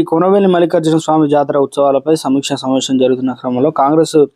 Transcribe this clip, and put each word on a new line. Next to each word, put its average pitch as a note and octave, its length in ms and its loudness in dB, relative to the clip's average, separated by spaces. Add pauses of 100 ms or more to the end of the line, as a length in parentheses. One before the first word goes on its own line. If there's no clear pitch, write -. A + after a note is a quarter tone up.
కొనవేలి F#3+ 440 0
మల్లికార్జున E3+ 500 0
స్వామి D#3 300 0
జాతర C#3+ 300 0
ఉత్సవాలపై C#3 580 0
సమీక్ష C#3 380 -2
సమావేశం C3 440 -2
జరుగుతున్న B2+ 360 0
క్రమంలో B2+ 380 -2
కాంగ్రెస్ D3+ 440 0 (200)